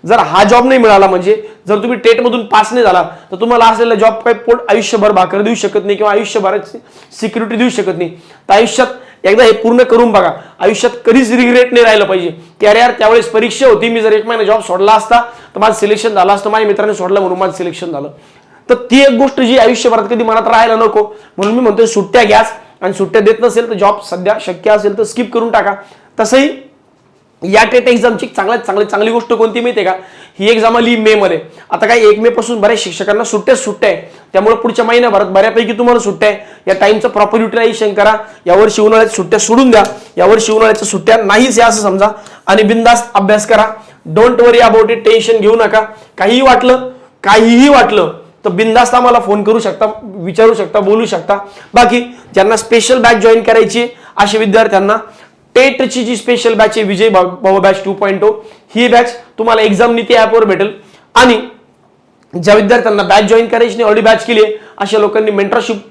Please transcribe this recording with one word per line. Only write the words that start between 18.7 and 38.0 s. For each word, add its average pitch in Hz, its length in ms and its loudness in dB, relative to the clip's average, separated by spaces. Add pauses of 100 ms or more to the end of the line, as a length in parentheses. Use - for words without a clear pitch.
ती 247 260 0
एक 277 80 6
गोष्ट 262 320 0
जी 254 160 2
आयुष्यभरात 226 460 2
कधी 220 200 -4
मनात 220 240 -2
राहायला 226 280 2
नको, 214 400 0 (220)
म्हणून 202 160 -2
मी 247 60 0
म्हणतोय 226 260 2
सुट्ट्या 220 380 0
घ्याच, 208 280 2 (300)
आणि 190 120 -4
सुट्ट्या 196 280 -2
देत 214 180 2
नसेल 233 300 -2
तर 233 40 -6
जॉब 196 260 -2 (100)
सध्या 185 320 -4
शक्य 180 300 -4
असेल 202 260 0
तर 226 60 -2
स्किप 214 300 -6
करून 233 180 -4
टाका. 196 240 -2 (440)
तसंही 262 300 2 (920)
या 202 200 2
टेट 240 240 0
एक्झामची 240 380 0
चांगल्यात 226 340 -4
चांगली, 208 260 -4
चांगली 208 260 -2
गोष्ट 233 220 -4
कोणती 226 260 -2
माहिती 233 200 -4
आहे 185 100 -2
का, 185 60 -4 (440)
ही 202 120 0
एक्झाम 226 260 2
आली 233 180 0
मे 220 200 2
मध्ये. 180 240 0 (300)
आता - 160 -2
काय 233 140 2
एक 208 200 4
मे 233 100 2
पासून 233 320 -4
बऱ्याच 208 180 0
शिक्षकांना 202 440 -4
सुट्ट्या, 214 320 -2
सुट्ट्या 208 340 -4
आहे, - 220 -8 (220)
त्यामुळे 208 220 2
पुढच्या 226 300 -4
महिन्याभरात 226 400 0
बऱ्यापैकी 214 480 0
तुम्हाला 240 260 0
सुट्ट्या 208 300 -2
आहे. 202 80 -4 (300)
या 190 60 0
टाइमचं 214 340 0
प्रॉपर 208 320 0
युटिलायझेशन 226 540 -2
करा. 208 200 2 (340)